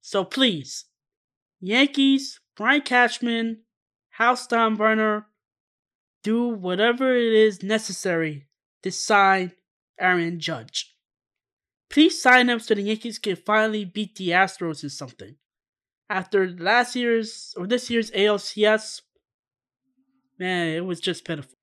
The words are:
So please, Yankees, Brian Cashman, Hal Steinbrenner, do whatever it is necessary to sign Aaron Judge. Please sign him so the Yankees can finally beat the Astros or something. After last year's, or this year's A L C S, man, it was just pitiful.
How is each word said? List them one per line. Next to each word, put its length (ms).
So 220
please, 600
Yankees, 760
Brian 260
Cashman, 800
Hal 240
Steinbrenner, 920
do 260
whatever 680
it 180
is 300
necessary 840
to 80
sign 640
Aaron 400
Judge. 540
Please 320
sign 280
him 100
so 160
the 60
Yankees 380
can 180
finally 480
beat 300
the 140
Astros 540
or 60
something. 460
After 400
last 460
year's, 600
or 120
this 220
year's 240
A 120
L 120
C 280
S, 360
man, 320
it 160
was 140
just 240
pitiful. 400